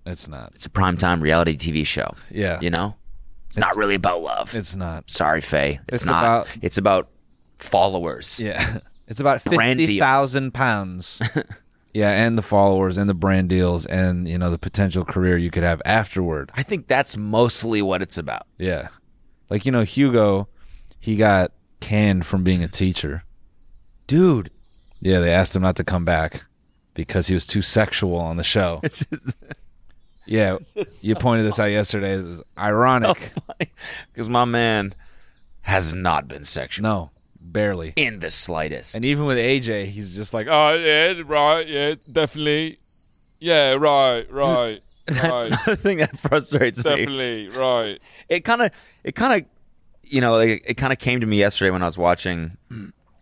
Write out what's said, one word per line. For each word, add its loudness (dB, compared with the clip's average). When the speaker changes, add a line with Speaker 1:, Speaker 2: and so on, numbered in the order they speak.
Speaker 1:
It's -10
not. -16
Speaker 2:
It's -10
a -10
primetime 2
reality 4
T -6
V -2
show. -4
Speaker 1:
Yeah. -4
Speaker 2:
You -2
know? -4
It's -10
Speaker 1:
It's 0
Speaker 2:
not 0
really 0
about 0
love. -6
Speaker 1:
It's -8
not. -8
Speaker 2:
Sorry, 0
Faye. 0
It's -4
Speaker 1:
It's -4
Speaker 2:
not. 2
Speaker 1:
about 0
Speaker 2:
It's -4
about 2
followers. 0
Speaker 1:
Yeah. -4
<laughs> -20
It's -8
about 2
Speaker 2:
Brand 2
deals. 4
Speaker 1:
fifty 0
thousand 2
pounds. -2
Speaker 2:
<laughs> -2
Speaker 1:
Yeah, 2
and 2
the 0
followers 4
and 2
the 2
brand 2
deals 2
and, 0
you -4
know, 0
the -2
potential -2
career 2
you -2
could -2
have 0
afterward. -2
Speaker 2:
I -4
think -6
that's 0
mostly 0
what 0
it's -8
about. -8
Speaker 1:
Yeah. -4
Like, -2
you 0
know, 4
Hugo, 2
he -2
got 4
canned 2
from 0
being 2
a -2
teacher. -2
Speaker 2:
Dude. 4
Speaker 1:
Yeah, 4
they 4
asked 2
him 0
not 2
to -2
come -2
back -2
because -2
he 2
was -2
too -2
sexual 0
on -4
the -4
show. 0
Speaker 2:
<laughs> -6
It's -6
just -10
Speaker 1:
Yeah, 2
Speaker 2:
<laughs> -8
it's -20
just -10
Speaker 1:
you 2
Speaker 2:
so -6
Speaker 1:
pointed 2
this -2
out 2
yesterday. -2
It's -8
ironic. 2
Speaker 2:
<laughs> -16
So -10
funny, -10
'cause -8
my 2
man 0
has 0
not -2
been -14
sexual. -6
Speaker 1:
No, -2
barely. -4
Speaker 2:
In -2
the -6
slightest. -4
Speaker 1:
And -6
even 0
with 0
A 2
J, -6
he's -12
just -10
like, -4
"Oh, 4
yeah, 2
right, 2
yeah, -2
definitely. -2
Yeah, 4
right, 4
right, 0
Speaker 2:
<laughs> -20
That's -4
Speaker 1:
right. 0
Speaker 2:
another -2
thing 0
that -2
frustrates 0
me. 2
Speaker 1:
Definitely, -4
right." -2
Speaker 2:
It -2
kinda, 2
it -8
kinda, 2
you -2
know, 4
like, 4
it -4
kinda 0
came 0
to -2
me 2
yesterday 4
when 0
I 0
was -4
watching 0
<clears throat> -16